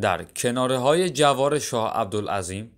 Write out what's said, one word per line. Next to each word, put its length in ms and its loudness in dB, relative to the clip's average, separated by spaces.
در 220 0
کناره‌های 840 0
جوار 500 2
شاه 340 -2
عبدالعظیم 840 -4